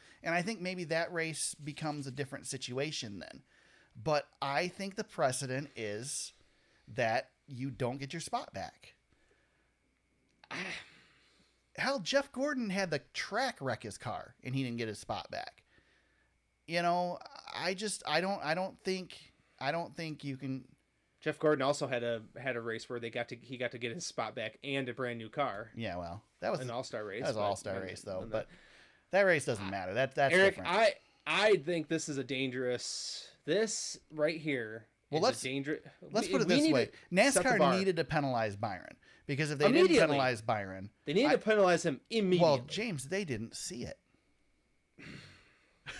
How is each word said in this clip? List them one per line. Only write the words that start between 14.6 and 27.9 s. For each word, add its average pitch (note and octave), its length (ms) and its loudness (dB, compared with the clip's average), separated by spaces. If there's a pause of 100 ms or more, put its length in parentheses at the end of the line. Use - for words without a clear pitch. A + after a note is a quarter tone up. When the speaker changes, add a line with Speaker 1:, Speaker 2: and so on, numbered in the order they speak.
Speaker 1:
didn't A#2+ 160 -4
get A#2 100 -2
his G#2 100 -6
spot G2+ 320 -6
back. - 340 -10 (1040)
You E3+ 140 2
know, F3 360 2 (360)
I E3 200 -2
just, G3+ 320 -4
I D#3 140 4
don't, G3 240 0
I D3+ 100 2
don't F#3 300 -4
think, F#3 320 -4 (420)
I C3+ 140 0
don't E3 240 -4
think D#3+ 280 -6
you C#3 120 -4
can. C3 280 -6 (560)
Speaker 2:
Jeff D#3 180 -2
Gordon D3+ 240 4
also C#3+ 260 2
had B2 160 -2
a, A#2 180 -2 (180)
had B2+ 140 -2
a A#2 60 -4
race A2+ 280 -6
where A#2+ 120 -6
they A#2 100 -6
got A#2+ 200 -4
to, B2 60 -10
he A#2 200 -12
got A#2+ 160 -4
to B2+ 60 -12
get A#2 140 -4
his F3 140 -8
spot A2 300 -6
back A2 260 -6
and C3+ 260 -2
a A#2 60 -6
brand A#2+ 240 -4
new A2 120 -10
car. A2+ 440 -4
Speaker 1:
Yeah, G#2 220 -4
well, F2 260 -8 (180)
that G#2 120 0
was D#3 80 -2
Speaker 2:
An B2+ 100 -6
all-star A#2+ 340 -6
race, G#2 180 -6
Speaker 1:
that D#3 60 0
was A#2 80 -2
an G#2 60 0
Speaker 2:
but G#2 40 2
Speaker 1:
all-star G2 280 -2
Speaker 2:
when, F#2+ 80 -4
Speaker 1:
race, F2+ 200 -10